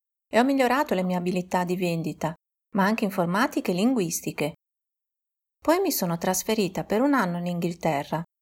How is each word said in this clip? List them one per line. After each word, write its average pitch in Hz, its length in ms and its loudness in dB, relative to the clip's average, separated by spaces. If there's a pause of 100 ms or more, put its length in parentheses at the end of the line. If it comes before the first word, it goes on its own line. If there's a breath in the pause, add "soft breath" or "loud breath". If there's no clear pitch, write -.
(320)
e 208 60 4
ho 247 60 6
migliorato 269 500 2
le 185 80 2
mie 185 140 0
abilità 180 480 -2
di 180 100 -2
vendita, 165 580 -2 (440)
ma 196 80 4
anche 220 180 0
informatiche 196 720 0
e - 20 0
linguistiche. 175 760 0 (1040)
Poi 339 220 2
mi 381 100 0
sono 175 260 -2
trasferita 185 680 -2
per 208 160 0
un 285 140 2
anno 180 240 0
in 175 80 -6
Inghilterra, 170 760 -2 (180)